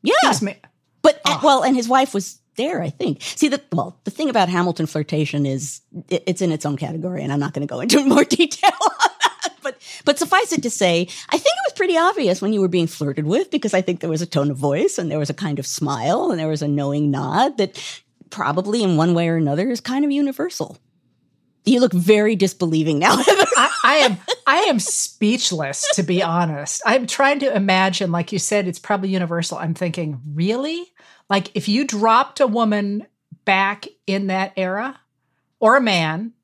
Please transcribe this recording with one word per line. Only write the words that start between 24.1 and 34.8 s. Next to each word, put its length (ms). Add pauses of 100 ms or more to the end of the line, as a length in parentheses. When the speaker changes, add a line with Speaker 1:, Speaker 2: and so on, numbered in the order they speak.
Speaker 2:
I 100 (120)
am 100
speechless, 1080 (120)
to 80
be 180
honest. 640
I'm 220
trying 320
to 140
imagine, 580
like 180
you 80
said, 300
it's 100
probably 300
universal. 500
I'm 160
thinking, 460 (120)
really? 540 (420)
Like, 280
if 120
you 160
dropped 540
a 80
woman 580 (400)
back 440 (180)
in 220
that 280
era, 440 (580)